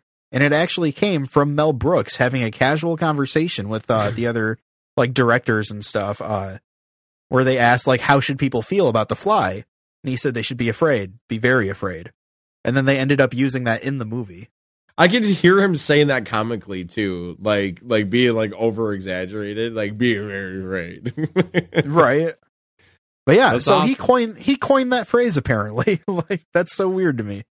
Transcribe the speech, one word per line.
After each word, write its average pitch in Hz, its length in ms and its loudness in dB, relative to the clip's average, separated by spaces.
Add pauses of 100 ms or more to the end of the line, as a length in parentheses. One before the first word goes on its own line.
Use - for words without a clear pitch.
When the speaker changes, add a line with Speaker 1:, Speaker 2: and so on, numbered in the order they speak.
(320)
Speaker 1:
and 131 100 0
it 143 120 2
actually 165 400 0
came 170 340 0
from 143 260 2
Mel 151 200 2
Brooks 135 420 0
having 127 280 0
a 113 80 -2
casual 156 460 0
conversation 151 720 -2
with, 110 220 -4
uh, 107 200 2
the 117 160 -4
Speaker 2:
<laughs> - 0 -
Speaker 1:
other, 110 300 -2 (380)
like, 123 180 2
directors 117 560 2
and 104 140 -12
stuff, 104 380 -4
uh, 98 380 -6 (680)
where 131 160 2
they 131 140 2
asked, 120 300 4
like, 127 140 4
"How 143 200 4
should 135 180 -4
people 131 220 -2
feel 190 260 2
about 110 220 0
The - 60 -4
Fly?" 117 500 0 (380)
And 139 60 -6
he 127 60 -2
said 127 180 -2
they 117 100 -4
should 123 140 -6
be 117 120 -2
afraid, 107 440 0 (140)
be 113 120 -6
very 123 300 2
afraid. 90 420 -10 (520)
And 127 140 0
then 135 80 2
they 139 120 2
ended 135 220 2
up 127 140 2
using 127 320 -2
that 113 180 -2
in 139 140 -6
the 120 80 -8
movie. 107 420 -10 (500)
Speaker 2:
I 175 120 6
can 226 140 0
hear 190 360 4
him 196 160 2
saying 147 320 2
that 127 180 0
comically 104 600 -4
too, 87 560 -6
like, 98 420 -2
like, 110 260 0
being, 120 240 2
like, 110 200 -2
over 107 400 -2
exaggerated, 101 840 -6
like, 107 220 -6
"Be 117 200 2
very 98 460 -8
afraid." 92 500 -8 (680)
<laughs> - 20 -10
Speaker 1:
Right. 151 480 2 (920)
But 139 120 6
yeah, 226 160 6
Speaker 2:
That's 120 120 0
Speaker 1:
so 147 160 4
he 240 120 2
Speaker 2:
awesome. - 120 -10
Speaker 1:
coined, 240 320 2
he - 180 0
coined 262 380 2
that 226 140 0
phrase 240 280 2
apparently. 120 680 0
<laughs> - 40 -20
Like, 180 360 -4 (100)
that's 175 220 0
so 190 120 0
weird 185 300 0
to 110 60 -4
me. 104 280 -10